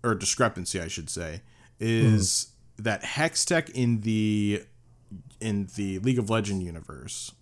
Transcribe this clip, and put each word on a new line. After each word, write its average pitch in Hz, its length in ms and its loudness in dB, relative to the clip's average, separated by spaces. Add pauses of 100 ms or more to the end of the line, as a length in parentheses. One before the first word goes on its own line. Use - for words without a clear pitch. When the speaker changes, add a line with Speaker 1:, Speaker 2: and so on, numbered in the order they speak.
Speaker 1:
or 113 100 2
discrepancy, - 640 0
I 82 80 -6
should 78 220 -8
say, 82 300 -8 (400)
is 110 720 4 (280)
Speaker 2:
Mm-hmm. 104 60 -12
Speaker 1:
that 107 180 0
Hextech 160 680 0
in 120 320 2
the, 107 600 2 (760)
in 101 340 -2
the 98 240 -4
League 123 220 2
of 104 100 -2
Legends 101 340 0
universe - 760 -12